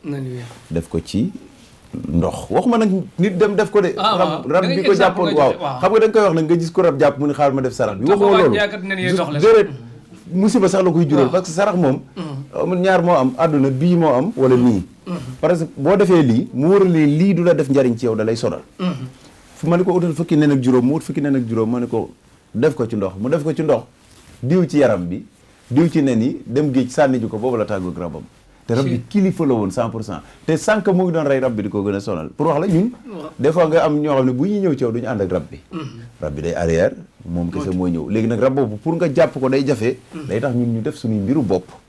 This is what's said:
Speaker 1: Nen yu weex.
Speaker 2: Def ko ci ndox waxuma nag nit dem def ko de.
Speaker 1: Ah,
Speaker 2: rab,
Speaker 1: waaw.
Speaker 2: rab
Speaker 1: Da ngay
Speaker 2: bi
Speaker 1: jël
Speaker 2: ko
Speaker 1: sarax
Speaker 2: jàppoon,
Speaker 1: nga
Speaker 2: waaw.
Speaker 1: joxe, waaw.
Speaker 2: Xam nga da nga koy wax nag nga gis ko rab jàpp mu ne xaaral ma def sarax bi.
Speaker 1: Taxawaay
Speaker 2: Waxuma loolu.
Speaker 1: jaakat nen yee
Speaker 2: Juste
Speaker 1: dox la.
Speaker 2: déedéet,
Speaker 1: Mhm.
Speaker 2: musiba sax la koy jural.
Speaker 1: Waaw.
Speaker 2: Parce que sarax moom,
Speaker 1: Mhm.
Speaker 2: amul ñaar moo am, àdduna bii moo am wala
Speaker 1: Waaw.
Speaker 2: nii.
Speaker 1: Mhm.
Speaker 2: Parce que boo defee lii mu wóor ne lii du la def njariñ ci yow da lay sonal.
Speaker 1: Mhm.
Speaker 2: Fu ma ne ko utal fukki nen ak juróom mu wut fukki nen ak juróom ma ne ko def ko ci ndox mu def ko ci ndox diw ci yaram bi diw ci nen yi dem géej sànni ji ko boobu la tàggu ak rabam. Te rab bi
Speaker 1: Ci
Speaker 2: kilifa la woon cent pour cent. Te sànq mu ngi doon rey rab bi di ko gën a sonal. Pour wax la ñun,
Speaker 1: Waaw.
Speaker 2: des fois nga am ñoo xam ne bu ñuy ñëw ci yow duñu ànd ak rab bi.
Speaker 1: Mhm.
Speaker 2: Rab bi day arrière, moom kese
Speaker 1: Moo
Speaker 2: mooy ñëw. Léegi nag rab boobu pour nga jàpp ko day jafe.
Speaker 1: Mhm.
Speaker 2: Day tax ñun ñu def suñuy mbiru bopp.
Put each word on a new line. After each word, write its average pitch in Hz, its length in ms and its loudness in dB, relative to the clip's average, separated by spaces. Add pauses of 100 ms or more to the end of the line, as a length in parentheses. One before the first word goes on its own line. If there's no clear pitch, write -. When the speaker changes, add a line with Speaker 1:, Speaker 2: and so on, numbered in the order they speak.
Speaker 1:
Nen 139 220 -8
yu 127 120 -10
weex. 120 100 -12 (240)
Speaker 2:
Def - 180 -4
ko 85 140 -4
ci 131 280 -4 (600)
ndox 85 560 -4
waxuma 247 280 0
nag 220 140 2 (260)
nit 180 200 0
dem 208 180 2
def 180 160 0
ko 208 100 4
de. 165 160 0
Speaker 1:
Ah, 208 200 0
Speaker 2:
rab, 180 120 2
Speaker 1:
waaw. 156 120 -6 (100)
Speaker 2:
rab 180 120 2
Speaker 1:
Da 180 40 -2
ngay 175 80 0
Speaker 2:
bi 196 60 0
Speaker 1:
jël 233 80 2
Speaker 2:
ko 196 60 4
Speaker 1:
sarax 190 120 4
Speaker 2:
jàppoon, 180 240 0
Speaker 1:
nga - 80 -2
Speaker 2:
waaw. 135 120 4
Speaker 1:
joxe, - 100 -6
waaw. 135 180 -6
Speaker 2:
Xam 185 120 2
nga 226 80 4
da 220 80 4
nga 214 60 0
koy 220 100 4
wax 185 120 2
nag 160 140 0
nga 170 80 4
gis 165 140 -4
ko 185 100 0
rab 151 180 2
jàpp 143 200 2
mu 147 80 0
ne 143 60 -2
xaaral 143 200 2
ma 135 80 -2
def 123 120 -2
sarax 107 240 -2
bi. 110 80 -4
Speaker 1:
Taxawaay 202 260 4
Speaker 2:
Waxuma 190 120 4
loolu. 120 120 4
Speaker 1:
jaakat 107 280 -2
nen 190 160 -6
yee 185 100 -2
Speaker 2:
Juste 185 80 0
Speaker 1:
dox 151 140 -4
la. 147 80 -4
Speaker 2:
déedéet, 208 300 6
Speaker 1:
Mhm. - 720 -10
Speaker 2:
musiba 208 260 4
sax 190 160 2
la 185 80 4
koy 165 180 4
jural. 143 140 4
Speaker 1:
Waaw. 127 80 2
Speaker 2:
Parce 180 160 -2
que 160 80 -12
sarax 196 220 0
moom, 139 220 2 (180)
Speaker 1:
Mhm. 143 440 -10
Speaker 2:
amul 180 180 -2
ñaar 185 240 2
moo 170 120 2
am, 131 220 2
àdduna 147 320 2
bii 160 260 2
moo 165 180 2
am 151 220 0
wala 127 200 4
Speaker 1:
Waaw. 123 100 4
Speaker 2:
nii. 101 180 2 (240)
Speaker 1:
Mhm. 180 80 -6 (240)
Speaker 2:
Parce 170 240 2
que 151 140 -8
boo 151 180 2
defee 185 280 4
lii 120 300 2
mu 135 140 0
wóor 196 180 6
ne 160 200 4
lii 160 280 4
du 170 100 0
la 170 100 4
def 143 160 0
njariñ 131 280 2
ci 123 80 -6
yow 110 100 0
da 107 100 -2
lay 113 100 0
sonal. 113 260 -4 (180)
Speaker 1:
Mhm. 143 280 -4 (480)
Speaker 2:
Fu 147 140 -6
ma 175 80 2
ne 185 60 2
ko 185 100 2
utal 175 200 0
fukki 139 220 -2
nen 147 160 4
ak 139 100 2
juróom 123 240 4
mu 139 100 2
wut 156 80 -4
fukki 147 180 -6
nen 139 140 0
ak 120 120 -2
juróom 113 220 -2
ma 123 100 -2
ne 120 80 -4
ko 113 220 -4 (440)
def 139 220 0
ko 120 100 -2
ci 113 120 -8
ndox 95 220 -4
mu 120 100 -4
def 156 140 -2
ko 156 100 -4
ci 160 100 -4
ndox 123 200 0 (600)
diw 165 240 2
ci 147 120 -2
yaram 107 280 2
bi 92 180 -10 (460)
diw 156 180 4
ci 160 140 0
nen 120 180 2
yi 131 240 -2
dem 139 260 -2
géej 123 200 0
sànni 135 280 2
ji 110 80 -4
ko 113 100 -8
boobu 123 200 -2
la 104 80 0
tàggu 95 240 -4
ak 80 80 -10
rabam. 80 240 -10 (460)
Te 117 80 -2
rab 135 100 0
bi 127 60 -2
Speaker 1:
Ci 120 180 -4
Speaker 2:
kilifa 190 360 0
la 135 100 2
woon 101 160 -2
cent 117 180 -4
pour 113 140 -10
cent. 87 160 -12 (260)
Te 160 120 0
sànq 214 320 0
mu 185 160 2
ngi 175 80 -2
doon 160 120 -2
rey 135 140 2
rab 127 160 -2
bi 104 80 -4
di 101 60 -4
ko 101 120 -4
gën 98 140 -2
a 98 60 -4
sonal. 85 340 -6
Pour 151 120 -2
wax 147 120 0
la 185 80 -2
ñun, 196 240 0 (180)
Speaker 1:
Waaw. 160 200 -14 (100)
Speaker 2:
des 139 140 2
fois 170 140 4
nga 156 180 2
am 147 140 0
ñoo 147 160 -2
xam 131 100 2
ne 131 80 2
bu 131 120 -2
ñuy 208 140 -2
ñëw 180 160 0
ci 131 80 -4
yow 117 80 0
duñu 110 160 -6
ànd 110 140 -4
ak 90 100 -2
rab 87 180 -2
bi. 76 80 -16 (140)
Speaker 1:
Mhm. 165 80 -12 (420)
Speaker 2:
Rab 73 140 -8
bi 76 60 -8
day 85 120 -4
arrière, 85 380 0 (340)
moom 85 240 -4
kese 95 200 -6
Speaker 1:
Moo 92 60 -4
Speaker 2:
mooy 90 160 -2
ñëw. 78 180 -4
Léegi 110 180 -2
nag 113 140 -2
rab 131 140 2
boobu 117 200 -2
pour 160 200 -6
nga 170 160 -2
jàpp 143 280 0
ko 131 100 0
day 135 160 0
jafe. 127 320 -2 (160)
Speaker 1:
Mhm. 151 140 -12
Speaker 2:
Day 101 140 -2
tax 135 120 -4
ñun 120 220 0
ñu 113 60 -4
def 151 160 -6
suñuy 110 220 -4
mbiru 131 240 0
bopp. 92 200 -2 (260)